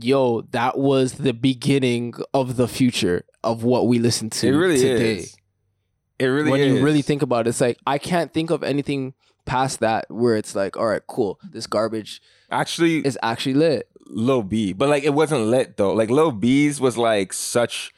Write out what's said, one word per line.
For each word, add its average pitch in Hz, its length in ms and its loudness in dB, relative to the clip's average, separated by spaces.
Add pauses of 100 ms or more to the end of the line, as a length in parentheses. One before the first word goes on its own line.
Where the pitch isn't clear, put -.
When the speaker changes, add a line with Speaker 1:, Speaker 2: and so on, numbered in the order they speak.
Speaker 1:
Yo, 123 400 2 (100)
that - 260 -2
was 131 360 2
the 139 200 -2
beginning 123 800 0 (180)
of 127 240 0
the 123 100 2
future 113 560 0 (220)
of 113 180 -2
what 120 240 2
we 120 120 4
listen 113 320 0
to - 160 -2
Speaker 2:
It 127 40 2
really 160 280 2
Speaker 1:
today. 117 400 2
Speaker 2:
is. - 180 -14 (840)
It 135 60 2
really 139 240 2
Speaker 1:
When 135 100 2
you 139 160 4
Speaker 2:
is. 127 60 2
Speaker 1:
really 151 180 4
think 147 200 0
about 120 260 0
it, - 20 2
it's 120 120 -2
like, 123 160 2 (100)
I 139 100 0
can't 165 360 -2
think 160 180 -2
of 147 120 -2
anything 139 500 -4 (320)
past 131 340 -2
that 110 300 0
where 113 260 2
it's - 200 -4
like, 98 220 -2
"All 110 80 -2
right, 101 220 0
cool. 101 320 -4 (120)
This 113 160 -12
garbage 110 540 -4 (300)
Speaker 2:
Actually, 160 540 0
Speaker 1:
is 123 180 -2
actually 123 320 -2
lit." 147 340 0 (180)
Speaker 2:
Lil 120 360 0
B. 98 300 -2
But, 135 160 0
like, 147 140 2
it 147 100 0
wasn't 147 320 2
lit, 117 320 0
though. 98 160 2
Like, 107 160 0
Lil 151 220 4
B's 139 500 2
was, 120 160 0
like, 110 340 0
such - 680 -4